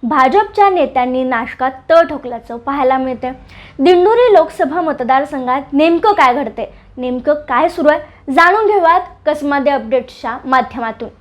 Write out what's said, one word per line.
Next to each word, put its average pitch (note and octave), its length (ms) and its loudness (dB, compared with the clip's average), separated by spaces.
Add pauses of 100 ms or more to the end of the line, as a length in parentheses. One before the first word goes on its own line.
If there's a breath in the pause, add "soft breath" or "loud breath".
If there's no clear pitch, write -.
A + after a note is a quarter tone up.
भाजपच्या D#4 680 2
नेत्यांनी B3+ 540 -2
नाशकात B3+ 460 -4 (200)
तळ E4 180 6
ठोकल्याचं A#3+ 480 -12
पाहायला C4+ 420 -2
मिळते. B3+ 320 -6 (480 loud breath)
दिंडोरी F#4+ 540 4
लोकसभा D#4+ 480 2
मतदारसंघात C4+ 920 -2
नेमकं E4 400 2
काय C4 220 4
घडते, C#4 380 -6 (240 soft breath)
नेमकं B3+ 380 -2 (140)
काय C4+ 200 0
सुरू E4 200 0
आहे, - 440 -4
जाणून F4+ 340 4
घेऊयात F#4 340 4 (260)
कसमादे C#4+ 440 -2
अपडेट्सच्या B3 720 -4
माध्यमातून. B3 640 -4 (120)